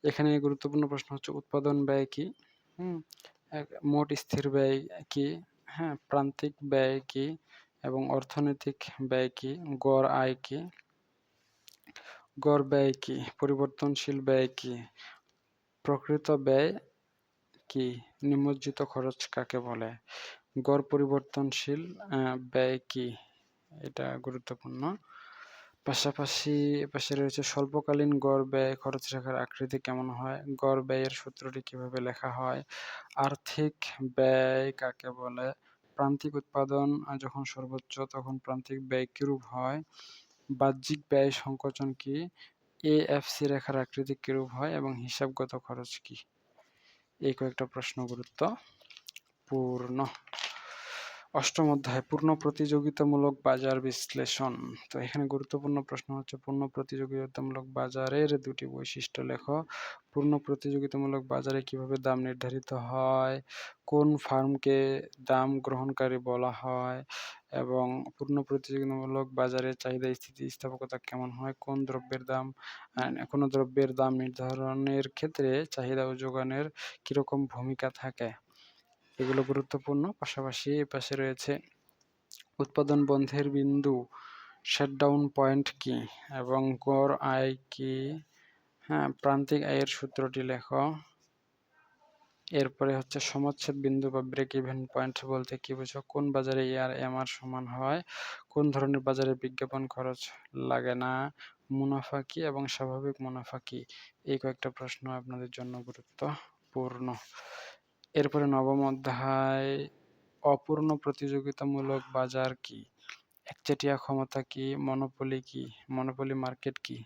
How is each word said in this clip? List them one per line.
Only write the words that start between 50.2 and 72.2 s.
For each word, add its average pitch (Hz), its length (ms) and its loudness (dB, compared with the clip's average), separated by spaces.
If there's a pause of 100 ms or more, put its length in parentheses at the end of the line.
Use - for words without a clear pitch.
অষ্টম 151 380 4
অধ্যায়, 131 380 0
পূর্ণ 151 260 2
প্রতিযোগিতামূলক 147 1000 2 (100)
বাজার 131 380 4
বিশ্লেষণ। 131 720 -2 (340)
তো - 120 -12
এখানে 135 240 -2 (100)
গুরুত্বপূর্ণ 143 480 -2
প্রশ্ন 135 340 -8
হচ্ছে, 135 220 -8
পূর্ণ 139 300 -4
প্রতিযোগিতামূলক 135 1080 -6
বাজারের 131 560 0 (120)
দুটি 131 260 -6
বৈশিষ্ট্য 135 540 -8
লেখো। 127 360 -2 (520)
পূর্ণ 147 300 2
প্রতিযোগিতামূলক 139 840 0 (120)
বাজারে 135 280 0
কিভাবে 131 360 -4
দাম 131 200 2 (100)
নির্ধারিত 127 420 -6 (140)
হয়, 131 540 2 (480)
কোন 147 220 6 (100)
ফার্মকে 135 600 4 (520)
দাম 131 200 4 (100)
গ্রহণকারী 131 640 0
বলা 123 280 0
হয় 127 480 -4 (640)
এবং 127 240 2 (280)
পূর্ণ 143 300 0
প্রতিযোগিতামূলক 135 920 -2
বাজারে 127 380 2 (100)
চাহিদা, 131 320 -2
স্থিতিস্থাপকতা 131 840 -8 (100)
কেমন 127 240 -4
হয়, 131 280 -6
কোন 139 260 -4
দ্রব্যের 131 400 -4